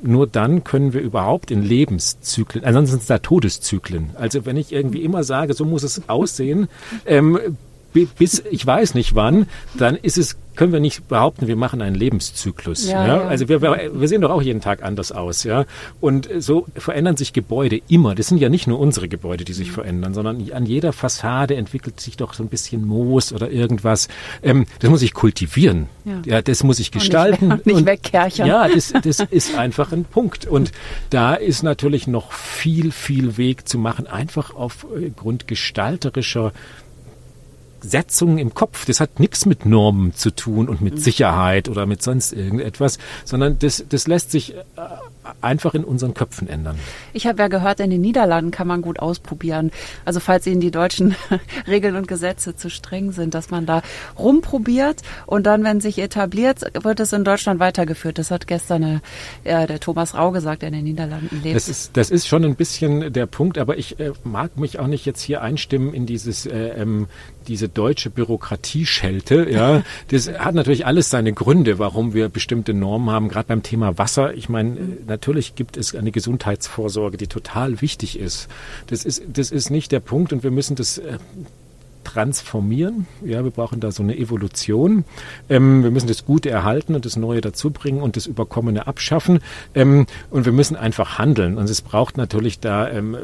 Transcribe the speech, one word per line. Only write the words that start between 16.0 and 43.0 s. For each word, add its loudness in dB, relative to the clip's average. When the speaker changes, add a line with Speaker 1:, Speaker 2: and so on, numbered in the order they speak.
Speaker 1:
Und 2
so 0
verändern 0
sich -4
Gebäude 0
immer. 6
Das -2
sind 4
ja 4
nicht 2
nur 0
unsere 2
Gebäude, -6
die -8
sich -6
Speaker 2:
Mhm. -12
Speaker 1:
verändern, -4
sondern -4
an -2
jeder 0
Fassade -2
entwickelt -8
sich -12
doch -6
so -8
ein -6
bisschen -4
Moos 2
oder 0
irgendwas. 0
Ähm, 4
das 6
muss 6
ich 2
kultivieren. 4
Speaker 2:
Ja. -6
Speaker 1:
Ja, 2
das 2
muss 6
ich -4
Speaker 2:
Und -10
nicht 0
Speaker 1:
gestalten. 6
Speaker 2:
we-, 4
<laughs> -16
nicht 6
Speaker 1:
Und 6
Speaker 2:
wegkerchern. 2
Speaker 1:
ja, 6
das, 4
das 2
ist 2
einfach 0
ein -2
Punkt. -2
Und 2
da 4
ist 0
natürlich 0
noch -4
viel, -2
viel -2
Weg -2
zu -2
machen, -2
einfach -6
aufgrund -6
gestalterischer -4
Setzungen 2
im -2
Kopf. -2
Das 2
hat 0
nichts 2
mit 4
Normen 6
zu -2
tun -2
und -4
mit 0
Speaker 2:
Mhm. -6
Speaker 1:
Sicherheit 2
oder -2
mit -2
sonst 0
irgendetwas, -2